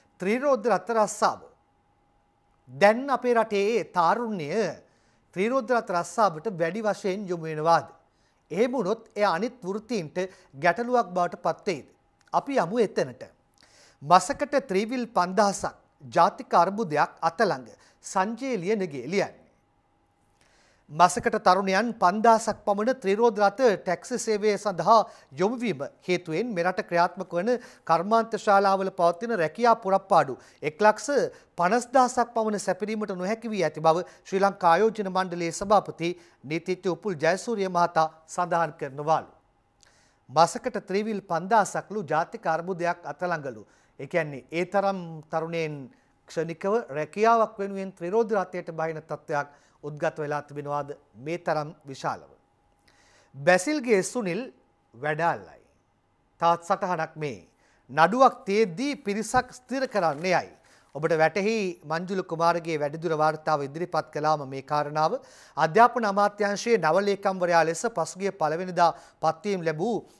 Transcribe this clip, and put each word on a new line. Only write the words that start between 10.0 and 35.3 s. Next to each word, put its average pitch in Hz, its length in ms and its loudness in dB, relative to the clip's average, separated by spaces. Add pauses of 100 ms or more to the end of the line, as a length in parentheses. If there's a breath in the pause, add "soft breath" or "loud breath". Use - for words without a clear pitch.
ගැටලුවක් 226 540 0
බවට 180 320 -2
පත් - 260 -4
වෙයිද? 151 200 -4 (460)
අපි 175 220 -2
යමු 202 240 0
එතනට. 165 440 -2 (800 soft breath)
මසකට 185 600 2
ත්‍රිවිල් 226 440 -2
පන්දහසක් 190 680 0 (280)
ජාතික 170 500 2
අර්බුදයක් 180 680 2
අතළඟ. 165 500 -2 (360 soft breath)
සංජය 226 520 -4
ලියනගේ 175 500 -4
ලියන්නේ. 165 360 -2 (1500 soft breath)
මසකට 180 480 4
තරුණයන් 196 540 2
පන්දහසක් 214 680 2
පමණ 214 400 -2
ත්‍රිරෝද 208 400 2
රථ 202 220 2 (140)
ටැක්සි 175 440 -4
සේවය 214 340 0
සඳහා 190 440 2 (320 loud breath)
යොමුවීම 202 500 -2 (200)
හේතුවෙන් 175 520 -2
මෙරට 180 300 -2
ක්‍රියාත්මක 180 500 0
වන 180 200 -2 (300 loud breath)
කර්මාන්ත 214 540 2
ශාලාවල 196 560 2
පවතින 185 420 0
රැකියා 220 420 2
පුරප්පාඩු 190 600 2 (220 loud breath)
එක් 151 200 -6
ලක්ෂ 214 540 2 (220 loud breath)
පනස්දහසක් 240 840 2
පමණ 214 240 -2
සැපිරීමට 202 560 -4
නොහැකි 220 340 -6
වී 202 140 -2
ඇති 156 180 -4
බව 165 220 4 (140 loud breath)
ශ්‍රී 190 260 -4
ලංකා 190 280 4
ආයෝජන 202 380 2
මණ්ඩලයේ 175 440 -4